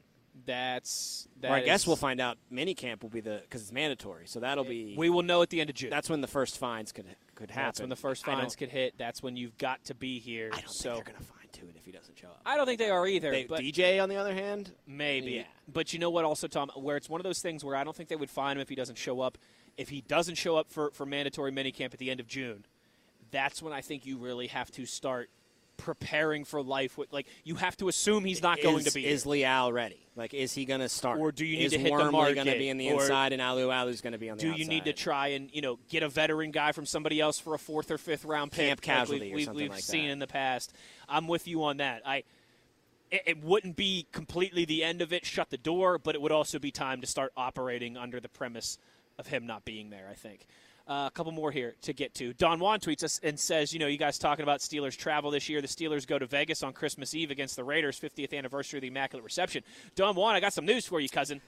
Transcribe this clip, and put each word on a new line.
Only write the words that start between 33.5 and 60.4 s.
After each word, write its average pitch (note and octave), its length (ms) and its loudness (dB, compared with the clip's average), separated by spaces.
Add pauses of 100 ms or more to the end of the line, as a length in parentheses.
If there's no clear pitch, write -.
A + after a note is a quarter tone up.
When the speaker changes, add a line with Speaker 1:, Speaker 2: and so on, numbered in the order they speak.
Speaker 2:
Alu's B2 300 0
gonna A#2 180 -6
be A2+ 100 -6
on G#2+ 100 -8
the - 40 -4
Speaker 1:
do D#3+ 80 2
you D#3+ 140 0
need D#3+ 220 0
to D3+ 40 0
Speaker 2:
outside? C#3+ 60 0
Speaker 1:
try C#3+ 320 0
and, C#3 260 -4
you D3+ 80 -4
know, B2 160 0 (100)
get D#3+ 140 0
a D3+ 60 2
veteran D#3 420 2
guy D3+ 220 4
from D3+ 120 -4
somebody D3+ 360 0
else D3+ 180 4
for D#3 160 -4
a C#3+ 60 0
fourth D#3 320 -4
or D#3 60 -2
fifth D3+ 260 -4
round D3 260 -2
pick D3+ 160 2
Speaker 2:
Camp C#3+ 140 2
Speaker 1:
like - 0 -
we've, C#3+ 160 4
Speaker 2:
casualty B2+ 340 0
or - 60 -6
Speaker 1:
we've, D3+ 80 0
Speaker 2:
something D3 180 -4
Speaker 1:
we've C#3+ 80 -4
Speaker 2:
like F#2+ 140 -8
Speaker 1:
seen D#3+ 220 0
Speaker 2:
that. C#3+ 80 -2
Speaker 1:
in C#3 40 -8
the C#3 80 -4
past? C3 460 -2 (360)
I'm D#3+ 200 0
with E3+ 180 0
you E3 160 -2
on D3 140 2
that. C3 280 -2
I, C#3 200 0 (880)
it, F#3+ 140 2
it D#3 180 0
wouldn't F3+ 320 4
be F#3+ 340 0
completely F3 540 -2
the D#3+ 180 0
end E3+ 180 0
of E3 120 -2
it, F3 120 0
shut - 260 -2
the C3+ 80 -6
door, F3 400 4
but D#3 180 0
it D3 40 -4
would D3+ 120 2
also D3+ 260 2
be C#3 140 -6
time C3 300 -2
to C3+ 40 -8
start C3 300 -2
operating B2 600 -4
under B2 220 -8
the A#2 100 -10
premise A#2 500 -8 (380)
of A#2 120 -14
him B2+ 180 -2
not A2 180 -8
being G#2+ 260 -10
there, F#2+ 200 -16
I G2+ 40 -14
think. G#2 340 -18 (380)
Uh, C#3+ 200 -2
a C3+ 40 -4
couple E3 220 -6
more D#3 180 -2
here B2+ 320 -4
to D3+ 100 -6
get C3 220 -6
to. B2 180 -6
Don E3 260 4
Juan G3+ 220 4
tweets D#3+ 240 -2
us - 180 -2
and D3 160 0
says, D#3 360 2
you E3 40 -4
know, D#3 80 2
you C#3+ 120 0
guys D3 200 2
talking D3 240 2
about C#3+ 180 4
Steelers C#3+ 360 -4
travel D3 340 0
this C#3+ 160 0
year. D3+ 140 0
The C#3 80 -2
Steelers D3+ 380 -2
go D3 120 2
to C3+ 60 -2
Vegas C#3 380 0
on C3+ 100 -4
Christmas C#3 420 -6
Eve D#3 160 -2
against C#3 260 -4
the B2+ 80 -4
Raiders, C#3+ 340 0
fiftieth D3 340 -8
anniversary C#3 460 -6
of - 20 -8
the C3 80 -6
Immaculate C3 340 -4
Reception. F3 420 -2 (320)
Don G3 180 4
Juan, G#3 200 6
I F#3 60 4